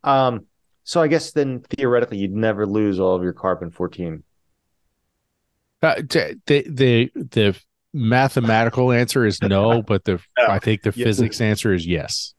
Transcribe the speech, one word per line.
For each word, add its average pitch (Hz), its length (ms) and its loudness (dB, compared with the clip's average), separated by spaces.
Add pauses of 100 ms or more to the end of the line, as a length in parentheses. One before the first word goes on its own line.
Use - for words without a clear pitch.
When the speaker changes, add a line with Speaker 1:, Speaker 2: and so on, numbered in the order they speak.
Speaker 1:
Um, 131 420 2 (360)
so - 180 -2
I 160 60 4
guess 151 240 0
then 135 300 -2
theoretically 120 580 -2
you'd 98 160 -4
never 107 320 0
lose 101 320 0
all 92 160 2
of 90 80 -2
your 90 100 -2
carbon 90 380 -4
fourteen. 85 540 -8 (1600)
Speaker 2:
Uh, 160 280 0
t-, - 260 -2 (120)
the, 143 220 2
the, 127 460 2
the 107 420 0 (360)
mathematical 123 960 2
answer 120 340 0
is 104 180 0
no, 104 400 2
Speaker 1:
<laughs> 104 40 -12
Speaker 2:
but 101 180 -2
the, 92 160 -2 (160)
Speaker 3:
Yeah. 117 140 4
Speaker 2:
I 98 80 0
think 110 240 -2
the 104 140 0
Speaker 3:
Yeah. 120 80 -4
Speaker 2:
physics 110 360 0
answer 107 320 0
is 85 140 -2
yes. 80 520 -6